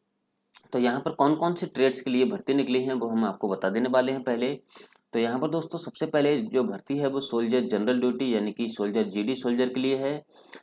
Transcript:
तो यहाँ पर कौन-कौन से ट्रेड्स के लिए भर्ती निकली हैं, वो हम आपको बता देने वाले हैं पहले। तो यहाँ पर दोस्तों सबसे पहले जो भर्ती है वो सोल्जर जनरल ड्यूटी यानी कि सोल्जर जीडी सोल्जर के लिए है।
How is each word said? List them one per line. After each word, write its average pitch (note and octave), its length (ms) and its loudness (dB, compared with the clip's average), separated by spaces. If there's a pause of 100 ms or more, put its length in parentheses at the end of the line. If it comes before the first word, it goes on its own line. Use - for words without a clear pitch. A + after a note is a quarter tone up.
(720)
तो B2+ 80 0
यहाँ B2 200 2
पर C3+ 120 -2
कौन-कौन D#3 420 2
से F3 120 -4
ट्रेड्स C3 360 0
के - 100 -6
लिए B2+ 140 4
भर्ती G#2+ 280 -2
निकली B2+ 300 2
हैं, C3 100 -2
वो A#2 140 -2
हम A2+ 180 0
आपको G2+ 220 -2
बता F#2+ 220 0
देने A#2 200 0
वाले B2+ 220 2
हैं C3 120 -4
पहले। B2 300 -2 (600)
तो A#2 60 0
यहाँ A#2 200 0
पर D#3 80 0
दोस्तों E3 320 -4
सबसे - 260 -6
पहले D3 320 4
जो A#2 260 0
भर्ती G2+ 340 -4
है C#3+ 100 0
वो C#3 120 -2
सोल्जर A#2 420 2
जनरल G#2+ 380 0
ड्यूटी B2 360 0
यानी G#2 160 0
कि A#2 160 -4
सोल्जर G#2+ 360 0
जीडी G#2 320 0
सोल्जर B2 340 0
के B2 100 -4
लिए C3 160 2
है। C#3 280 -4 (400)